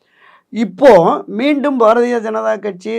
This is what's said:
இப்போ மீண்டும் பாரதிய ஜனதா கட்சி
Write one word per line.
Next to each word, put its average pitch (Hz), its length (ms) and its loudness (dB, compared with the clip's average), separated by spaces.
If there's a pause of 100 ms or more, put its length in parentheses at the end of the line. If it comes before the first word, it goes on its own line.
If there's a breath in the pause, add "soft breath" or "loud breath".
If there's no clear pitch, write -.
(520 soft breath)
இப்போ 214 380 2 (360)
மீண்டும் 269 540 -2
பாரதிய 240 380 2
ஜனதா 220 400 -6
கட்சி 202 400 -10